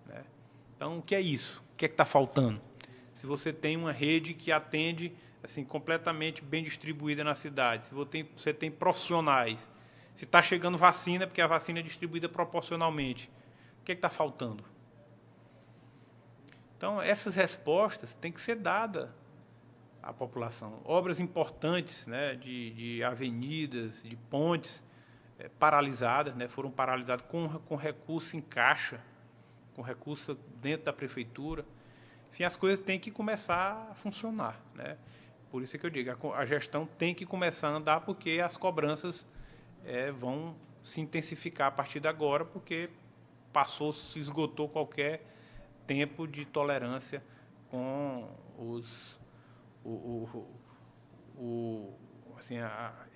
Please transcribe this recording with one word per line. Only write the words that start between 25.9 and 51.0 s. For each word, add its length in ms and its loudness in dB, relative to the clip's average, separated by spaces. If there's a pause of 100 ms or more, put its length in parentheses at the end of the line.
né, 140 -4
foram 220 -6
paralisadas 560 0
com, 220 -2 (120)
com 160 -6
recurso 600 -4
em 40 -6
caixa, 600 2 (720)
com 80 -10
recurso 560 -8 (220)
dentro 260 -2
da 60 0
prefeitura. 720 -8 (640)
Enfim, 120 -2
as 120 2
coisas 240 4
têm 180 0
que 120 -8
começar 800 0
a 40 -14
funcionar, 640 -4 (160)
né? 220 -8 (540)
Por 120 -4
isso 140 -10
é 20 -6
que 60 -12
eu 60 -2
digo, 200 -2
a 60 -4
co-, 160 -4
a 140 0
gestão 400 0
tem 280 0
que 120 -10
começar 420 0
a 40 2
andar, 280 4
porque 420 -2
as 140 -2
cobranças, 680 0 (580)
é, 260 -2
vão 460 -4 (260)
se 180 -8
intensificar 680 -2
a 20 4
partir 300 -4
de 80 2
agora, 360 2
porque 460 -6 (640)
passou, 400 2
se 260 -10
esgotou 500 -2
qualquer 560 -2 (640)
tempo 400 0
de 180 -8
tolerância 800 -2 (480)
com 580 -4 (300)
os, 600 -10 (680)
o, 60 -8
o, 580 -8 (880)